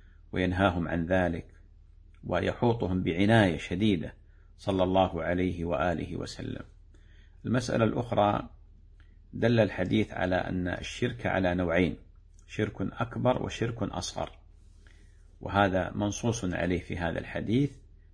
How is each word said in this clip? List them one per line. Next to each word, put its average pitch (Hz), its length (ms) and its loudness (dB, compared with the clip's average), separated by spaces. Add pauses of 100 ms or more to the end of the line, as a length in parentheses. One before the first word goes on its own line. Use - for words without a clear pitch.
(320)
وينهاهم 90 560 2
عن 85 180 -2
ذلك، 87 400 2 (800)
ويحوطهم 95 800 0
بعناية 92 560 4
شديدة 90 560 -2 (440)
صلى 95 240 0
الله 90 400 2
عليه 87 420 -2
وآله 82 520 -2
وسلم. - 460 -8 (800)
المسألة 113 400 2
الأخرى، 107 640 2 (840)
دل 117 280 4
الحديث 104 520 2
على 92 240 0
أن 90 320 -2
الشرك - 580 -4
على 92 280 2
نوعين: 87 420 2 (500)
شرك - 340 -4
أكبر 120 640 -2
وشرك 117 400 -4
أصغر، - 480 -6 (1080)
وهذا 92 540 2
منصوص 104 500 -2
عليه 87 360 0
في 90 180 -8
هذا 85 200 -2
الحديث، 104 580 -2 (380)